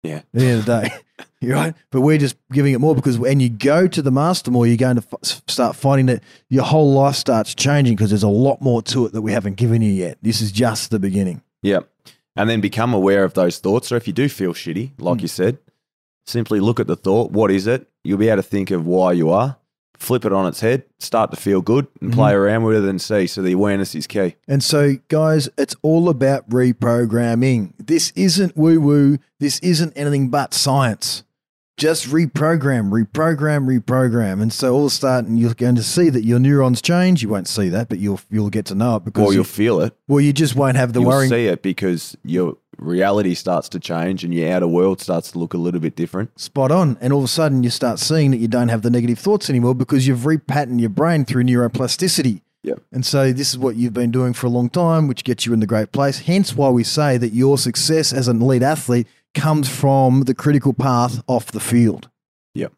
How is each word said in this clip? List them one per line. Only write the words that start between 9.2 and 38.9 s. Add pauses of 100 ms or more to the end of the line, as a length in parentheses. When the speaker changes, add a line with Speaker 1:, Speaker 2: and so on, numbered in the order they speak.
Speaker 2:
we
haven't
given
you
yet.
This
is
just
the
beginning. (200)
Speaker 1:
Yep. (460)
And
then
become
aware
of
those
thoughts.
So
if
you
do
feel
shitty,
like
Speaker 2:
Mm.
Speaker 1:
you
said, (680)
simply
look
at
the
thought.
What
is
it? (180)
You'll
be
able
to
think
of
why
you
are. (400)
Flip
it
on
its
head, (160)
start
to
feel
good, (140)
and
play
Speaker 2:
Mm-hmm.
Speaker 1:
around
with
it
and
see.
So
the
awareness
is
key. (120)
Speaker 2:
And
so, (140)
guys,
it's
all
about
reprogramming.
This
isn't
woo-woo. (220)
This
isn't
anything
but
science. (540)
Just
reprogram,
reprogram,
reprogram.
And
so
all
of
a
sudden,
you're
going
to
see
that
your
neurons
change.
You
won't
see
that,
but
you'll, (100)
you'll
get
to
know